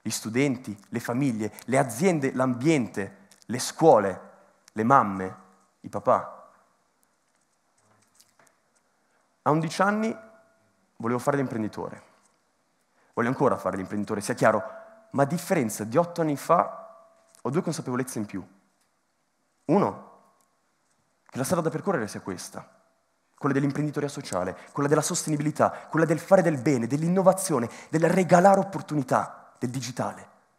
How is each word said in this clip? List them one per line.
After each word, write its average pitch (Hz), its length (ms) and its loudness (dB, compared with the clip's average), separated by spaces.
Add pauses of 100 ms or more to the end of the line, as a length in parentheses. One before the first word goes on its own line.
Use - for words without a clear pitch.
Gli - 80 -10
studenti, 117 680 -4 (100)
le 151 120 -4
famiglie, 117 520 -2 (120)
le 120 120 0
aziende, 139 560 0
l'ambiente, 127 920 0 (200)
le 117 120 -8
scuole, 107 720 4 (420)
le 110 120 -2
mamme, 101 520 2 (440)
i - 100 -18
papà. - 600 -2 (3000)
A 131 80 2
undici 160 320 2
anni 214 340 0 (800)
volevo 120 220 -2
fare 143 180 0
l'imprenditore. 117 640 -6 (1120)
Voglio 117 160 0
ancora 127 300 2
fare 92 180 -4
l'imprenditore, 101 460 -6
sia 120 120 -4
chiaro, 110 460 2 (320)
ma 135 120 2
a - 20 -2
differenza 135 580 -2
di 113 140 0
otto 170 240 0
anni 147 160 -2
fa - 720 -2 (320)
ho 120 80 -4
due 151 100 0
consapevolezze 131 580 -4
in 107 60 -4
più. 95 180 -10 (1200)
Uno, 139 440 0 (1160)
che - 100 -14
la 120 80 -2
strada 170 160 0
da 160 80 0
percorrere 151 400 -4
sia 101 140 -12
questa, - 580 -12 (560)
quella 139 160 -2
dell'imprenditoria 143 560 -2
sociale, 92 480 -6 (160)
quella 143 160 -2
della 151 140 4
sostenibilità, 151 680 0
quella - 360 -2
del 156 120 0
fare 190 220 4
del 165 160 2
bene, 120 300 0
dell'innovazione, 165 840 2 (220)
del 160 180 2
regalare 180 520 6
opportunità, 147 1000 -2
del 123 100 -4
digitale. 120 600 -8 (300)